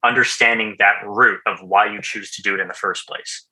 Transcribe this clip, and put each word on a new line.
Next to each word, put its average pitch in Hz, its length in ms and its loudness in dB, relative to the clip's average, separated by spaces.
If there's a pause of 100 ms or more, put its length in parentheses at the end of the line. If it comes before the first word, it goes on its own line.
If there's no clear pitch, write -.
Understanding 117 760 2
that 101 160 6 (100)
root 104 400 2
of 95 160 -4
why 98 280 2
you 104 120 -10
choose 101 300 -10
to - 100 -12
do 101 120 -2
it 95 60 -4
in 92 80 -4
the - 60 -12
first - 340 -6
place. - 440 -12